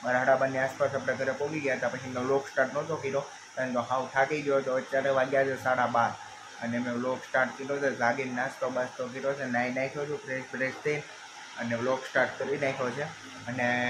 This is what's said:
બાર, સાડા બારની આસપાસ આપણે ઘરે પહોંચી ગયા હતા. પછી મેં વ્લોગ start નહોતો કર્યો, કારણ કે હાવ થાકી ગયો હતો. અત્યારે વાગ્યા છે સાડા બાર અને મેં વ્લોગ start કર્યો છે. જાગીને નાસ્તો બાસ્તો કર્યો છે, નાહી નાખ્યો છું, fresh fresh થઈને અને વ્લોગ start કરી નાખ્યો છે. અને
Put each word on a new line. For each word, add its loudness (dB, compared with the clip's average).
બાર, 2
સાડા 6
બારની 2
આસપાસ 0
આપણે 0
ઘરે 0
પહોંચી -2
ગયા 2
હતા. 0
પછી -6
મેં -2
વ્લોગ 4
start 0
નહોતો -2
કર્યો, -2
કારણ -4
કે 2
હાવ 0
થાકી 2
ગયો 4
હતો. 0
અત્યારે 2
વાગ્યા 4
છે 0
સાડા 4
બાર 4
અને -2
મેં -2
વ્લોગ -2
start 2
કર્યો -4
છે. 2
જાગીને 2
નાસ્તો -2
બાસ્તો -2
કર્યો -2
છે, -4
નાહી 0
નાખ્યો -2
છું, -4
fresh -4
fresh -4
થઈને 0
અને -2
વ્લોગ 0
start 2
કરી 0
નાખ્યો 0
છે. -6
અને 0